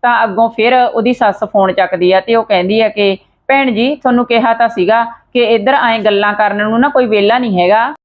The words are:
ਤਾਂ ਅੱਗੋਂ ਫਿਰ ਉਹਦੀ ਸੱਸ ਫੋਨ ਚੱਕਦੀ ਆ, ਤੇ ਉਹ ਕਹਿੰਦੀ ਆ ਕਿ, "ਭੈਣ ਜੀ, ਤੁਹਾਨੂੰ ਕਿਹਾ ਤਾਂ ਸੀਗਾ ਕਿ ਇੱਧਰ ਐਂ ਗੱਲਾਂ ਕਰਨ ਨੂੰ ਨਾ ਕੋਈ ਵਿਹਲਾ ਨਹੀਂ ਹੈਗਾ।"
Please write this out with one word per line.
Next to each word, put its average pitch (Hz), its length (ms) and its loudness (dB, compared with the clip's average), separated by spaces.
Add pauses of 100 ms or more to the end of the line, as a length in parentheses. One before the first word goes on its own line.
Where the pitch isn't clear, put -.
ਤਾਂ 214 220 0
ਅੱਗੋਂ 220 260 -2
ਫਿਰ 226 240 0
ਉਹਦੀ 247 380 0
ਸੱਸ 220 320 -2
ਫੋਨ 196 280 0
ਚੱਕਦੀ 180 400 0
ਆ, 190 80 2
ਤੇ 226 140 -4
ਉਹ 226 100 0
ਕਹਿੰਦੀ 196 360 0
ਆ 220 80 2
ਕਿ, 202 280 0 (320)
"ਭੈਣ 269 220 2
ਜੀ, 240 260 -2
ਤੁਹਾਨੂੰ 247 300 0
ਕਿਹਾ 233 280 0
ਤਾਂ 233 140 0
ਸੀਗਾ 220 360 0
ਕਿ - 400 -4
ਇੱਧਰ 226 300 2
ਐਂ 226 240 0
ਗੱਲਾਂ 208 360 -2
ਕਰਨ 208 220 -2
ਨੂੰ 214 240 -2
ਨਾ 277 80 2
ਕੋਈ 269 180 0
ਵਿਹਲਾ 208 320 2
ਨਹੀਂ 214 220 -2
ਹੈਗਾ।" 220 340 2 (100)